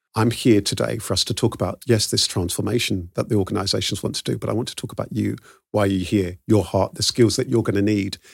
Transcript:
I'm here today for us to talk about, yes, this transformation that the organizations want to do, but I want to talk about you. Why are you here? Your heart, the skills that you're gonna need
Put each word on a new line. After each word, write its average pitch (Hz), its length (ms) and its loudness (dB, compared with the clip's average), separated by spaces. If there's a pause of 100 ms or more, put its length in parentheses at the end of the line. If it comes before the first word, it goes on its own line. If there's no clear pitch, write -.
(160)
I'm 113 160 2
here 110 300 4
today - 380 -2
for - 140 -6
us - 120 0
to - 80 -4
talk 117 220 0
about, - 320 -4
yes, 113 220 2
this - 180 0
transformation 101 880 -2
that - 140 -2
the 107 60 0
organizations 101 680 -2
want - 120 -4
to - 80 -6
do, 117 140 -2
but 110 120 -6
I 104 40 -2
want 120 160 -2
to - 60 -12
talk - 160 -10
about - 200 -8
you. 104 240 -2 (360)
Why 104 120 2
are 98 40 4
you 95 180 0
here? 92 320 0 (100)
Your 104 160 6
heart, 95 320 0
the - 80 -4
skills 117 320 2
that 131 140 -2
you're 117 140 2
gonna 101 180 0
need 101 360 0 (160)